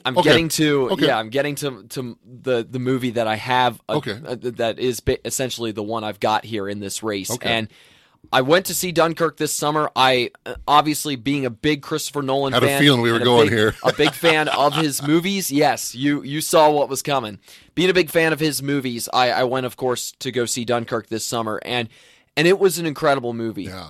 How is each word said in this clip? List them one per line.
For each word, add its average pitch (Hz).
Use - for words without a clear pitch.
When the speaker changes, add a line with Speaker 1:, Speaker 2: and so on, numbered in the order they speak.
Speaker 1:
I'm 131
Speaker 2:
Okay. 151
Speaker 1:
getting 151
to, 143
Speaker 2:
Okay. 156
Speaker 1:
yeah, 123
I'm 110
getting 139
to, 131
to 123
the, 120
the 127
movie 127
that 113
I 110
have, 123
uh, 110
Speaker 2:
Okay. 123
Speaker 1:
uh, 127
that 117
is 123
ba-, -
essentially 117
the 104
one 107
I've 104
got 107
here 104
in 101
this 98
race. 101
Speaker 2:
Okay. 120
Speaker 1:
And 113
I 131
went 165
to 175
see 185
Dunkirk 160
this 151
summer. 151
I, 127
uh, 123
obviously, 147
being 135
a 120
big 147
Christopher 143
Nolan 135
Speaker 2:
Had 120
a -
Speaker 1:
fan 139
Speaker 2:
feeling 139
we 117
were 117
Speaker 1:
and 117
a -
Speaker 2:
going 117
Speaker 1:
big, 113
Speaker 2:
here. 107
Speaker 1:
a 123
big 147
fan 156
of 139
Speaker 2:
<laughs> 160
Speaker 1:
his 143
movies, 170
yes, 139
you, 143
you 143
saw 151
what 143
was 131
coming. 120
Being 180
a 185
big 175
fan 160
of 139
his 143
movies, 131
I, 123
I 104
went, 127
of 120
course, 127
to 131
go 120
see 117
Dunkirk 117
this 110
summer, 110
and, 117
and 160
it 185
was 180
an 170
incredible 139
movie. 110
Speaker 2:
Yeah, 92